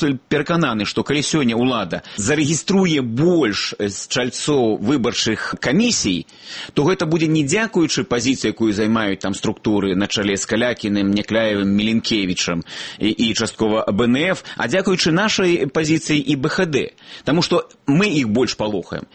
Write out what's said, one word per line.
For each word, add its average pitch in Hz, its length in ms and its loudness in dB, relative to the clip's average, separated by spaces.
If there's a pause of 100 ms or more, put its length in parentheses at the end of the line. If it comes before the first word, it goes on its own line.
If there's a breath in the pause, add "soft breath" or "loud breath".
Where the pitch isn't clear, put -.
(280)
перакананы, 143 560 0
што 107 180 -2
калі - 200 0
сёння 120 340 0
ўлада 110 460 0 (140 loud breath)
зарэгіструе 151 840 2
больш, 127 800 0
э, 101 100 -2
з - 200 -10
чальцоў 123 680 0
выбарчых 107 840 -2
камісій, 131 640 0 (480 loud breath)
то 147 100 2
гэта 185 220 2
будзе 160 200 2
не 156 180 4
дзякуючы 170 600 0
пазіцыі, 120 460 0
якую 110 220 2
займаюць 110 480 0
там 95 140 -2
структуры 101 600 0
на 101 120 2
чале 101 300 0
з - 100 -6
Калякіным, 107 680 0
Някляевым, 104 560 0
Мілінкевічам 101 920 0 (340 loud breath)
і, 107 120 0
і 110 240 0
часткова 110 580 0
Б 104 120 0
Н 120 120 2
Ф, 175 260 -2 (140 loud breath)
а 117 120 -4
дзякуючы 185 440 0
нашай 185 540 2
пазіцыі 156 520 0
і 143 180 0
Б 139 120 -2
Х 190 180 0
Д. 135 240 -2 (340 loud breath)
Таму 160 180 2
што - 260 0 (180)
мы 170 240 2
іх 143 180 0
больш 110 280 0
палохаем. 98 580 -4